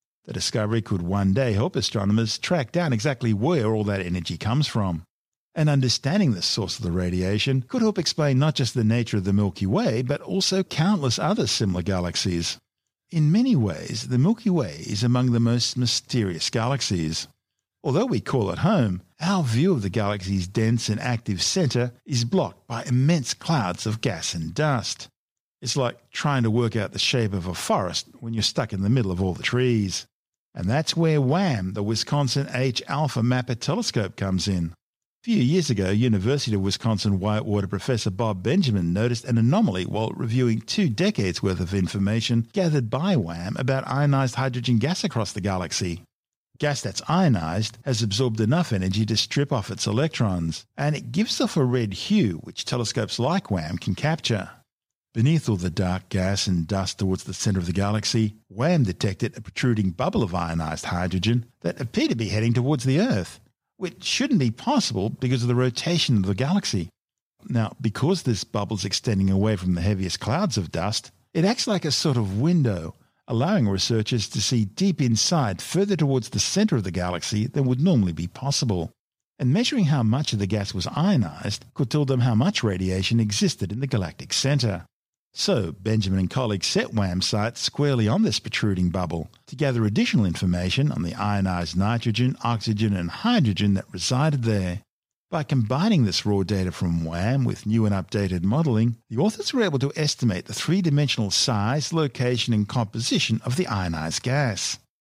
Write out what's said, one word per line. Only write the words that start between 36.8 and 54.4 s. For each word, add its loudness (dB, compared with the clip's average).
Whitewater 0
professor -2
Bob -4
Benjamin 2
noticed 0
an 0
anomaly 2
while -2
reviewing 0
two 0
decades' 0
worth 0
of -2
information 0
gathered 0
by 0
wham -4
about -2
ionized 2
hydrogen 0
gas 0
across -2
the -8
galaxy. -4
Gas -2
that's -8
ionized 2
has 0
absorbed 0
enough 2
energy 0
to 0
strip 0
off -2
its -6
electrons, 0
and -2
it -8
gives 0
off 0
a 4
red 0
hue 2
which -12
telescopes -2
like 0
wham -2
can -4
capture. -2